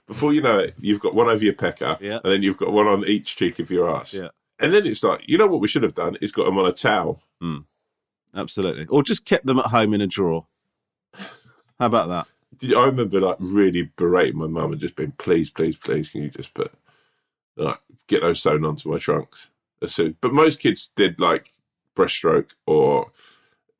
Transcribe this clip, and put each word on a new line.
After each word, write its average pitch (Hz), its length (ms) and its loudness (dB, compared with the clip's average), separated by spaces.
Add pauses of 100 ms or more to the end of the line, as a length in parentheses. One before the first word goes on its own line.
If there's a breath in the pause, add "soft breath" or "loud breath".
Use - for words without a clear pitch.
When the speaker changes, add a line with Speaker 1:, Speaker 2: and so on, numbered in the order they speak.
Speaker 1:
Before 139 260 -2
you 151 80 2
know 117 180 2
it, - 200 -2
you've 101 220 0
got 92 140 -2
one 117 120 4
over 110 160 2
your 98 100 4
pecker, 80 460 -4
Speaker 2:
Yeah. 101 240 -8
Speaker 1:
and 95 80 0
then 98 120 2
you've 98 140 0
got - 140 -2
one 104 160 4
on 101 180 2
each - 300 -4
cheek 87 240 -4
of 80 100 -8
your 87 240 0
ass. 65 200 -10
Speaker 2:
Yeah. 92 160 -10 (300)
Speaker 1:
And 147 140 0
then 208 140 4
it's - 160 -4
like, - 220 0
you 151 120 0
know 208 100 6
what 175 120 2
we 104 80 0
should 120 160 0
have 85 100 0
done 87 280 -4
is 101 100 -6
got - 160 0
'em 95 100 0
on 95 80 4
a 90 60 2
towel. 90 500 -2 (200)
Speaker 2:
Hmm. 82 160 -6 (760)
Absolutely. 92 540 -4
Or 143 160 2
just - 220 -4
kept - 200 0
them 131 140 2
at 120 80 -2
home 110 260 2
in 104 80 2
a 101 60 0
drawer. 85 380 -2 (1300 loud breath)
How 127 80 0
about 110 220 2
that? 87 180 -4 (300)
Speaker 1:
Did, 127 180 -2
I 123 100 6
remember, 120 340 0
like, 92 200 0
really 92 580 2
berating 87 420 2
my 80 80 -4
mum 80 240 -4
and 71 100 -8
just 73 140 -10
being, 73 220 -6
"Please, 82 340 0
please, 82 240 -2
please, - 340 -6
can - 140 -10
you 73 60 -8
just - 240 -18
put, - 180 -6 (840)
like, 73 240 -6 (280)
get - 140 2
those 85 200 0
sewn 78 240 0
onto 76 240 -6
my 78 80 -2
trunks?" - 520 -4 (320)
As 92 120 -8
soon, 82 280 -2
but 127 120 -2
most 151 260 4
kids - 360 -2
did, 95 240 0
like, 87 300 0 (460)
breaststroke - 560 0 (140)
or 71 460 2 (680 soft breath)